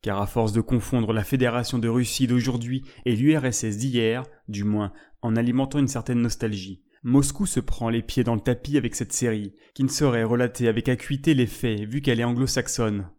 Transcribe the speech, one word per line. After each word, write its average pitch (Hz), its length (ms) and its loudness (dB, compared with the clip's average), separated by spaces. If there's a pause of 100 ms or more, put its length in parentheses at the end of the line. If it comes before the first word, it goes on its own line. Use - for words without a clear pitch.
car 101 200 -4
à 101 60 -2
force 113 260 0
de 113 80 2
confondre 113 520 0
la 107 100 0
Fédération 123 560 0
de 113 80 0
Russie 120 400 0
d'aujourd'hui 123 560 0 (220)
et 123 100 2
l'U 143 200 4
R 135 100 0
S 120 180 -2
S 107 160 -2
d'hier, 120 420 0 (260)
du 101 160 -6
moins 104 300 0 (300)
en 110 120 0
alimentant 127 440 0
une 135 80 4
certaine 120 340 -2
nostalgie, 104 640 -4 (180)
Moscou 139 460 2
se - 120 0
prend - 300 -2
les 117 140 0
pieds - 200 0
dans 120 120 2
le 101 60 -2
tapis 139 360 0
avec 120 160 0
cette - 200 -6
série, 107 420 -4 (180)
qui 135 100 -2
ne 131 60 2
saurait 123 340 2
relater 120 440 2
avec 113 220 2
acuité 139 440 0
les 123 140 4
faits 107 420 -4
vu 143 120 -4
qu'elle 123 180 2
est 120 40 0
anglo-saxonne, 120 960 0